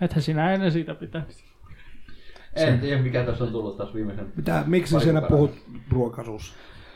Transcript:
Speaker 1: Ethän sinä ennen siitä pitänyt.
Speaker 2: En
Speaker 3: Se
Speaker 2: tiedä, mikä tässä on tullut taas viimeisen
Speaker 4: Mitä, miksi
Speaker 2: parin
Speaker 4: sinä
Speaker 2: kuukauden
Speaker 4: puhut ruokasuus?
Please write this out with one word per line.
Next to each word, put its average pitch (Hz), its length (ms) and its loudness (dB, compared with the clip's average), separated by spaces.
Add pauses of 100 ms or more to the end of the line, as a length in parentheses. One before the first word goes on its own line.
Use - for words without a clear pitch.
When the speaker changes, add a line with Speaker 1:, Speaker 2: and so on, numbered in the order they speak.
Speaker 1:
Ethän 165 220 2
sinä 160 300 2
ennen 190 180 2
siitä 156 240 -2
pitänyt. - 480 -10 (1120)
Speaker 2:
En 151 200 4
Speaker 3:
Se 123 60 2
Speaker 2:
tiedä, 139 200 0
mikä 127 220 2
tässä 123 200 0
on 117 80 -2
tullut 107 260 -4
taas - 160 -6
viimeisen 101 420 -6
Speaker 4:
Mitä, 160 320 0
miksi 175 260 2
Speaker 2:
parin 156 140 4
Speaker 4:
sinä 156 140 4
Speaker 2:
kuukauden 147 400 4
Speaker 4:
puhut - 200 -16 (100)
ruokasuus? 117 600 -2 (420)